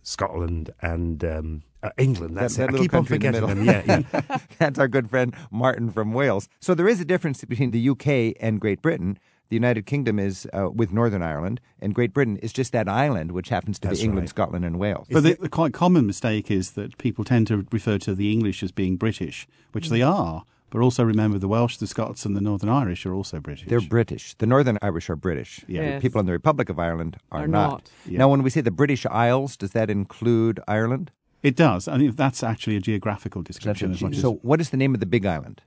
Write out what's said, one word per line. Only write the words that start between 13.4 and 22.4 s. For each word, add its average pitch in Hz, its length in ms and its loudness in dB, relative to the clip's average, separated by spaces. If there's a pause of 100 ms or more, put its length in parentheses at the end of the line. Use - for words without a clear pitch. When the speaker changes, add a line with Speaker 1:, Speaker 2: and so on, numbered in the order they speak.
Speaker 2:
happens 101 300 -2
to 101 80 -6
Speaker 1:
That's 95 120 -2
Speaker 2:
be 110 60 -2
England, 95 200 0
Speaker 1:
right. 80 40 -8
Speaker 2:
Scotland, 87 360 -2
and 85 140 -4
Wales. 101 300 -2
Speaker 3:
But 151 120 4
the, 160 80 6
Speaker 1:
Is 170 60 2
it - 60 -14
Speaker 3:
the 170 80 -6
quite 160 240 0
common 175 340 4
mistake 107 420 -2
is 95 220 0
that - 260 -10
people 113 260 -4
tend 113 240 4
to 104 240 0
refer 107 280 0
to 101 160 -2
the 101 160 0
English 110 320 0
as 92 80 -4
being 92 240 0
British, 95 520 -4 (240)
which 156 180 -6
they 117 120 2
are, 123 420 0 (280)
but 110 100 0
also 123 220 4
remember 107 340 4
the 95 100 -2
Welsh, 120 300 2
the 107 80 -6
Scots, - 400 -6
and 101 100 -2
the 101 60 -2